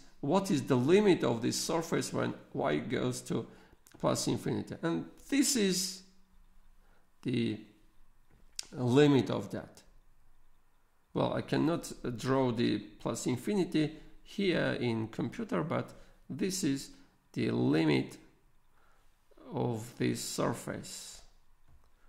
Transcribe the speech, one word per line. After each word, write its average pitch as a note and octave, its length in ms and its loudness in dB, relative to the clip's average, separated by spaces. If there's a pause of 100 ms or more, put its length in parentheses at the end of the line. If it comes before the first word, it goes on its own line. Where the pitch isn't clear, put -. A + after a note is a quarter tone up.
(200)
what F#3+ 320 2
is C#3+ 100 2
the B2+ 160 2
limit F3+ 460 6
of B2 180 2
this B2 160 0
surface E3 560 -2
when A#2+ 220 -2 (180)
y D3 240 0
goes B2+ 440 -2
to - 260 -4 (520)
plus - 280 0
infinity. A#2+ 560 -2
And E3 220 -2 (240)
this C#4 260 2
is F#3+ 480 0 (1200)
the A#2 360 -2 (1120)
limit C3+ 600 6
of - 180 -4
that. - 320 -10 (1300)
Well, B2 200 0
I - 80 -2
cannot C#3 500 0 (240)
draw C3 380 2
the A#2 260 0
plus - 480 -6
infinity E3 640 0 (320)
here D3+ 560 0
in A2+ 300 0
computer, G3 520 -4
but B2 300 -2 (380)
this F#3 340 -4
is C#3 280 -2 (420)
the A#2+ 180 0
limit C#3 640 2 (1400)
of B2 440 -2
this A#2+ 240 0
surface. - 960 -6 (920)